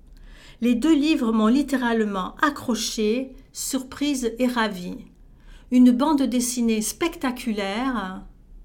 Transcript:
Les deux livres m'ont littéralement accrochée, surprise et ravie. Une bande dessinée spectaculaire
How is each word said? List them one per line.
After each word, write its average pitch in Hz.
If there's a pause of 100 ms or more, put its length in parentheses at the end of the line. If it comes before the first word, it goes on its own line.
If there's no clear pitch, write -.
(640)
Les 240
deux 277
livres 269
m'ont 214
littéralement 233
accrochée, 240 (160)
surprise 254
et 254
ravie. 190 (680)
Une 254
bande 277
dessinée 240
spectaculaire 214 (400)